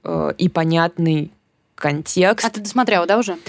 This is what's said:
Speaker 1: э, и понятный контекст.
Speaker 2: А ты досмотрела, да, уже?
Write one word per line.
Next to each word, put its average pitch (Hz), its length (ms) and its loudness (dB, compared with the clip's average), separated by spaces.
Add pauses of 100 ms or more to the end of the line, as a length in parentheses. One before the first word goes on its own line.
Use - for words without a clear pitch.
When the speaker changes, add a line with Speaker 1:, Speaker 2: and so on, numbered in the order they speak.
Speaker 1:
э, 160 340 -2
и 185 100 2
понятный 165 800 0 (520)
контекст. 180 640 0
Speaker 2:
А 220 40 0
ты 214 100 -10
досмотрела, 202 460 0
да, 202 120 2
уже? 196 180 -4 (120)